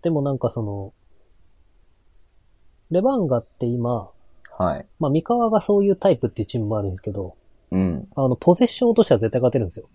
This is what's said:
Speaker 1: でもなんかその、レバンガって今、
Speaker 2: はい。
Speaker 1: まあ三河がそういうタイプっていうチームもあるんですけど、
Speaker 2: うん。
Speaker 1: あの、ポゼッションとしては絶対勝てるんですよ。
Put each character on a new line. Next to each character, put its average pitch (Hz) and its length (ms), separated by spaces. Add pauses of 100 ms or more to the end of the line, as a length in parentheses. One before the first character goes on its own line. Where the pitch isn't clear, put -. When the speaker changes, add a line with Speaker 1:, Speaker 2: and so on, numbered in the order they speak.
Speaker 1:
で 170 80
も 151 100
な 139 120
ん 131 60
か 117 120
そ 117 120
の、 101 300 (2000)
レ 175 100
バ 262 160
ン 196 100
ガ 127 120
っ - 80
て - 180
今、 120 460 (480)
Speaker 2:
は 85 200
い。 - 80 (120)
Speaker 1:
ま 156 100
あ - 20
三 160 120
河 233 260
が 214 140
そ 202 160
う 202 60
い 202 60
う 185 60
タ 196 140
イ 143 80
プ - 80
っ 101 40
て - 120
い - 20
う - 20
チ - 120
ー - 20
ム 104 60
も 107 100
あ 104 60
る 101 60
ん - 20
で 92 60
す - 40
け 104 120
ど、 98 240 (360)
Speaker 2:
う 92 60
ん。 90 380
Speaker 1:
あ 135 100
の、 127 80
ポ 175 200
ゼ 254 100
ッ - 20
シ - 160
ョ 233 80
ン 226 40
と 220 100
し - 20
て - 80
は 104 60
絶 113 100
対 123 100
勝 123 120
て 131 80
る 104 60
ん - 20
で - 20
す - 80
よ。 - 160